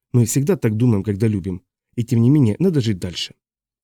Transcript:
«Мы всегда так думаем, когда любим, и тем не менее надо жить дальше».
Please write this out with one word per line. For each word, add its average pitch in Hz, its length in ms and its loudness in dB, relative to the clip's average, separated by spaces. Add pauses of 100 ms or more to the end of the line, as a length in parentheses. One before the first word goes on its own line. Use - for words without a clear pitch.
(140)
«Мы 120 120 4
всегда 147 320 -2
так 110 200 -2
думаем, 110 240 2
когда 101 260 -2
любим, 92 360 -4 (320)
и 123 80 -4
тем 117 180 0
не 120 80 4
менее 135 300 4
надо 160 220 0
жить 104 180 -4
дальше». - 340 -10 (500)